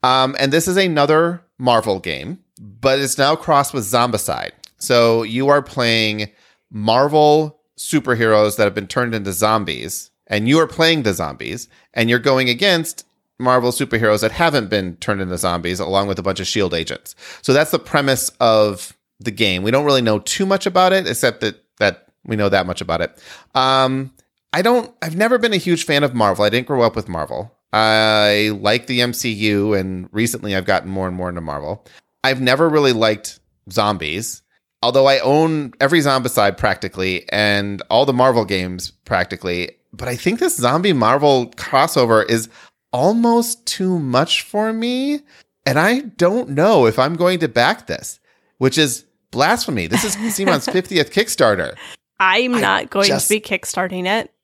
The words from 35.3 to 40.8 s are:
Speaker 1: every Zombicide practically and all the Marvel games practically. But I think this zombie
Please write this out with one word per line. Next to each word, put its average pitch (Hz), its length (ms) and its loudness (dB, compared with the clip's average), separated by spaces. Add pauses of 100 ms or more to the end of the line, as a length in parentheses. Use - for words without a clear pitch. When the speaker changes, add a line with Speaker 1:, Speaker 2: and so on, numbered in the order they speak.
Speaker 1:
every 147 200 2
Zombicide 123 580 0
practically 92 720 -4
and 101 600 -2
all 123 180 4
the 139 40 0
Marvel 123 320 2
games 92 480 -6 (140)
practically. 90 640 -4 (220)
But - 140 -10
I 123 80 -6
think 190 240 -2
this 370 180 -2
zombie 156 360 0